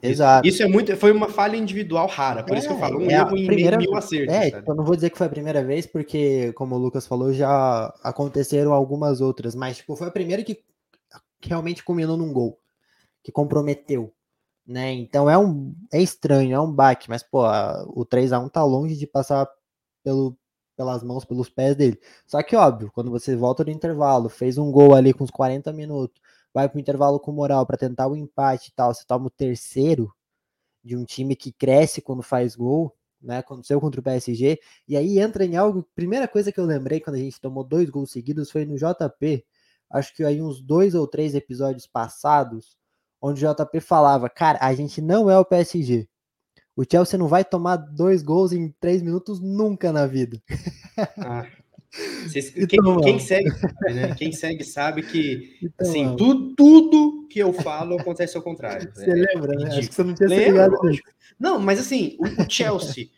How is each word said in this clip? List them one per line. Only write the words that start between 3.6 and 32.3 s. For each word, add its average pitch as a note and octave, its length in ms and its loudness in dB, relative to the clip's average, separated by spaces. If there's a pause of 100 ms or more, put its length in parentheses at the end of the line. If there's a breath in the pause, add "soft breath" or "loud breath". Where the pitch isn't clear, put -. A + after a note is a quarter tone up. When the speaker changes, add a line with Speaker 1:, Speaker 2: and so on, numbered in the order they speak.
Speaker 2:
mil F#3+ 160 0
Speaker 1:
vez, G3 140 -4
Speaker 2:
acertos, D3+ 300 -2
Speaker 1:
é, G3 160 2
Speaker 2:
sabe? - 60 -14
Speaker 1:
tipo, B2 140 -8
eu D3+ 40 -2
não D#3 100 -2
vou E3+ 100 2
dizer E3+ 140 0
que - 80 -12
foi F3+ 80 0
a D3+ 40 -4
primeira D3 340 -4
vez, D3 240 -4
porque, C#3 680 -2
como B2+ 220 -6
o - 20 -2
Lucas B2+ 300 -4
falou, B2+ 260 -2
já C3 540 0 (160)
aconteceram C#3+ 680 -2
algumas C#3 480 0
outras, B2+ 360 -4
mas, B2+ 220 -10
tipo, - 180 -14
foi F3 120 -10
a F3 40 -12
primeira F#3 320 -6
que, A3 120 -10 (840)
que - 80 -14
realmente E3+ 340 -6
culminou E3 340 -2
num D#3+ 140 -4
gol, A#2+ 280 -4 (640)
que - 80 -16
comprometeu, C#3+ 840 -2 (540)
né? B2+ 260 -8
Então B2+ 340 0
é E3 120 6
um, D3 340 0 (180)
é D#3 80 0
estranho, C3+ 560 2
é C#3 40 0
um D#3 120 -2
baque, C3+ 380 2
mas, A#2 140 -8
pô, C3 200 0
a, G#2 440 -2
o - 180 -8
três B2+ 260 0
a B2 80 2
um B2+ 100 -8
tá D#3+ 140 0
longe D3 320 0
de C#3+ 120 -10
passar C#3 400 -2 (560)
pelo, C3+ 340 -2 (400)
pelas B2+ 260 -6
mãos, B2 220 -10
pelos B2 240 -6
pés C3+ 260 0
dele. C3 240 2 (280 soft breath)
Só D3 160 -4
que, - 120 -2
óbvio, A#2+ 380 4
quando A#2+ 160 -8
você A#2+ 260 -4
volta B2 280 0
do D#3 80 -4
intervalo, C#3+ 580 0
fez B2+ 300 -4
um D3 120 -2
gol C#3+ 220 12
ali C3 200 8
com C#3 100 -4
uns B2+ 80 -8
quarenta C#3 420 -4
minutos, D3+ 480 -10 (320)
vai C3+ 160 0
pro D3 100 -8
intervalo C#3+ 400 0
com D3 140 -10
moral C#3 320 0
pra - 100 -6
tentar C3 320 -4
o C#3+ 80 -4
empate C#3 540 -4
e - 40 -20
tal, B2 200 0
você - 120 -12
toma B2+ 220 -4
o - 20 -6
terceiro C3 800 -2 (720)
de A#2+ 140 -12
um B2 80 -8
time C3+ 320 -6
que B2+ 160 -16
cresce C#3+ 500 2
quando B2+ 220 -10
faz B2 320 -4